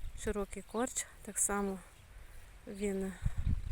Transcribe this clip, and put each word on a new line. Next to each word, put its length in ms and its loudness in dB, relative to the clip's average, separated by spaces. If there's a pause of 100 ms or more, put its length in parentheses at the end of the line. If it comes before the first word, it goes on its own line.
(240)
широкий 480 0
корч, 340 0 (160)
так 160 -8
само 420 4 (880)
він 460 0 (580)